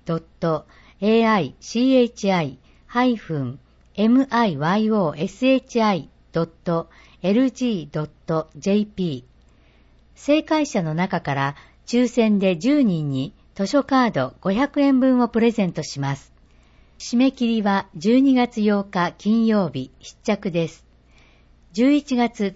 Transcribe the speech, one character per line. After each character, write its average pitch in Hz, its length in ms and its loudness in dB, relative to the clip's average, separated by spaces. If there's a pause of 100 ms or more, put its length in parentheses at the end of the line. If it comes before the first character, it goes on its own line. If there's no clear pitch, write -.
ド 165 120 -4
ッ 160 60 -6 (160)
ト 160 280 -2 (340)
エ 220 220 2
ー 220 100 2
ア 202 80 2
イ 131 200 -6
シ 254 340 0
ー 254 60 6
エ - 20 4
イ 233 80 0
チ 202 200 -4
ア 180 120 0
イ 139 160 -8 (280)
ハ 247 200 -2
イ 240 100 0
フ 160 220 -8
ン 131 200 -8 (360)
エ 214 160 2
ム 262 200 4
ア 233 140 0
イ 160 140 -2
ワ 165 180 0
イ 214 140 0
オ 180 240 0
ー 151 80 -6
エ 190 60 -4
ス - 180 -4
エ 262 80 4
イ 254 80 0
チ - 180 -4
ア 208 140 2
イ 147 160 -8 (220)
ド 165 100 -2
ッ 165 40 -4 (160)
ト 165 280 -4 (320)
エ 185 100 0
ル 254 180 2
ジ 202 400 -4
ー - 40 -16
ド 151 100 -4
ッ - 60 -12 (160)
ト 160 280 -4
ジ 196 180 -4
ェ 208 80 2
ー 208 60 -2
ピ 160 400 -6
ー。 - 200 -20 (680)
正 302 280 0
解 311 240 -2
者 202 160 -2
の 156 100 -4
中 175 300 -2
か 143 100 -6
ら 139 240 -4 (300)
抽 247 200 2
選 220 320 2
で 185 200 0
十 277 240 2
人 165 260 0
に 135 240 -4 (220)
図 196 120 -4
書 277 160 2
カ 262 260 2
ー - 20 -2
ド 127 320 -4
五 196 100 -2
百 285 300 0
円 269 180 4
分 254 200 4
を 240 80 2
プ 226 120 -2
レ 233 120 2
ゼ 208 120 0
ン 175 80 -4
ト 156 100 -8
し - 180 -10
ま 139 160 -4
す。 - 180 -20 (640)
締 - 180 -6
め 262 160 4
切 240 140 -4
り 226 160 0
は 196 340 0
十 214 220 2
二 269 160 4
月 240 260 0
八 208 240 0
日 180 280 -2
金 226 340 0
曜 208 240 2
日 131 200 -8 (100)
必 - 220 -20
着 202 280 -4
で 165 180 -2
す。 - 200 -20 (840)
十 247 200 2
一 277 240 -2
月 233 400 -2